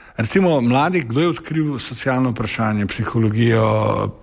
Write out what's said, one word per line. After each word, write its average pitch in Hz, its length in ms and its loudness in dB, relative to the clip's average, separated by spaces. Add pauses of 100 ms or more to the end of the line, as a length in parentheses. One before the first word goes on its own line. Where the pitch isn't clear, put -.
(160)
Recimo, 165 440 2
mladi, 139 400 2
kdo 120 200 -2
je 170 80 2
odkril 156 500 -4
socialno 127 520 -2
vprašanje, 107 560 -2
psihologijo, 107 1200 0 (120)